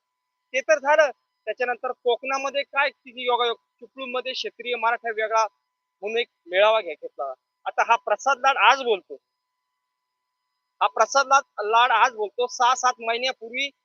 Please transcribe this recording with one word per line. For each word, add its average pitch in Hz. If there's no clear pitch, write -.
ते 262
तर 311
झालं. 294
त्याच्यानंतर 247
कोकणामध्ये 269
काय 277
तिथे 247
योगायोग, 240
चिपळूणमध्ये 254
क्षेत्रीय 233
मराठा 233
वेगळा 220
म्हणून 220
एक 233
मेळावा 208
घ्या-, 160
घेतला. 143
आता 208
हा 226
प्रसाद 233
लाड 269
आज 247
बोलतो, 196
हा 202
प्रसाद 262
लाड, 269
लाड 233
आज 233
बोलतो. 214
सहा 247
सात 247
महिन्यापूर्वी 240